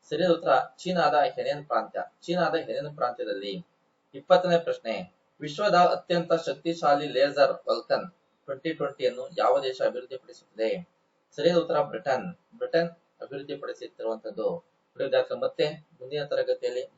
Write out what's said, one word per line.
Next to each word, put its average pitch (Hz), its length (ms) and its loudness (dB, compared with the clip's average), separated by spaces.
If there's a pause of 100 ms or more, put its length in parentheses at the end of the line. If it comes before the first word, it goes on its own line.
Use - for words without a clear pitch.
ಸರಿಯಾದ 170 220 2
ಉತ್ತರ 160 200 2 (260)
ಚೀನಾದ 170 360 2
ಹೆನೆನ್ 143 520 2
ಪ್ರಾಂತ್ಯ. - 380 -4 (180)
ಚೀನಾದ 170 340 0
ಹೆನೆನ್ 143 400 -4
ಪ್ರಾಂತ್ಯದಲ್ಲಿ. 101 580 -4 (600)
ಇಪ್ಪತ್ತನೇ 180 460 4
ಪ್ರಶ್ನೆ, 165 340 -4 (480)
ವಿಶ್ವದ 180 340 0
ಅತ್ಯಂತ 175 580 4
ಶಕ್ತಿಶಾಲಿ 160 760 0
ಲೇಸರ್ 139 460 4 (160)
ವಲ್ಕನ್ 120 380 0 (400)
ಟ್ವೆಂಟಿ 139 260 -6
ಟ್ವೆಂಟಿ 147 300 -4
ಯನ್ನು 123 200 0 (140)
ಯಾವ 120 220 4
ದೇಶ 131 220 -4
ಅಭಿವೃದ್ಧಿಪಡಿಸುತ್ತಿದೆ? 110 880 -4 (680)
ಸರಿಯಾದ 170 220 4
ಉತ್ತರ 147 240 2
ಬ್ರಿಟನ್. - 460 -2 (300)
ಬ್ರಿಟನ್ 170 320 0 (320)
ಅಭಿವೃದ್ಧಿಪಡಿಸುತ್ತಿರುವಂತದ್ದು. 113 1300 -8 (460)
ಪ್ರಿಯ 139 120 -6
ವಿದ್ಯಾರ್ಥಿಗಳು, 127 360 0
ಮತ್ತೆ 131 240 0 (340)
ಮುಂದಿನ 143 240 -6
ತರಗತಿಯಲ್ಲಿ - 600 -2 (140)